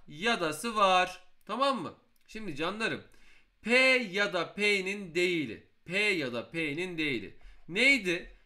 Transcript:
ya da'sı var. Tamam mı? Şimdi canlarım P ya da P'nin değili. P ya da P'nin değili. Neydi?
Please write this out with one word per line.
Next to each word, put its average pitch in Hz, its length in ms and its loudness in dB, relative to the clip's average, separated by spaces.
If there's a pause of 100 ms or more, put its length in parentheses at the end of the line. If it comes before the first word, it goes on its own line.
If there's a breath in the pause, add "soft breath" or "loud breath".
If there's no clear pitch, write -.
ya 185 320 -2
da'sı 175 360 -4
var. 185 460 4 (220)
Tamam 247 380 0
mı? 120 120 -8 (320)
Şimdi 208 300 -8
canlarım 175 460 -2 (600 soft breath)
P 233 140 2 (340)
ya 196 220 0
da 170 220 -2
P'nin 196 600 0
değili. 165 520 0 (180)
P 180 140 -4
ya 175 340 0
da - 180 -6
P'nin 165 480 -4
değili. 123 380 -4 (320 soft breath)
Neydi? 196 760 0